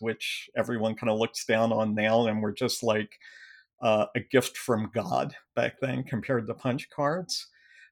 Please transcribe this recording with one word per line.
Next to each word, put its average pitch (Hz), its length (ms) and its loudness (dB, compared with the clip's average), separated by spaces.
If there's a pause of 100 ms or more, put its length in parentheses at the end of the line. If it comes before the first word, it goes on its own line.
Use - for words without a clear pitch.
which - 520 -6
everyone 113 440 -2
kinda 113 160 0
looks 113 320 -2
down 113 260 4
on 110 240 2
now, 110 320 4
and 107 160 0
were 107 80 0
just - 320 -4
like, 107 360 0 (640)
uh, 107 320 4
a - 60 -2
gift - 380 2
from 107 360 -2
God 92 440 -2 (180)
back 120 240 0
then 131 240 -2
compared 123 440 -2
to 113 60 -4
punch 127 360 -4
cards. 160 580 -4 (440)